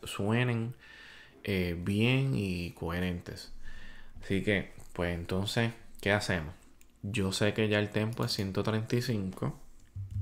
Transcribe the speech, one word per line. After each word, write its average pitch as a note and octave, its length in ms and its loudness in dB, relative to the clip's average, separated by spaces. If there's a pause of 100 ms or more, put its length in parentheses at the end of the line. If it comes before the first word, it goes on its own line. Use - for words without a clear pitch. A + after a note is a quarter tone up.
suenen, A2+ 720 0 (720)
eh, F2+ 340 2
bien A#2+ 560 4
y F2+ 380 -2
coherentes. F2 800 -2 (720)
Así F#2+ 200 0
que, G2+ 300 2 (220)
pues F2 200 0
entonces, G2 580 0 (280)
¿qué G2 100 2
hacemos? F2+ 440 2 (480)
Yo G2 300 2
sé G#2 220 4
que A2 140 4
ya G#2 100 6
el G#2 120 2
tempo A2 340 0
es A#2 80 0
ciento G2 300 0
treinta A2 340 2
y A#2 60 2
cinco G2 580 -2 (600)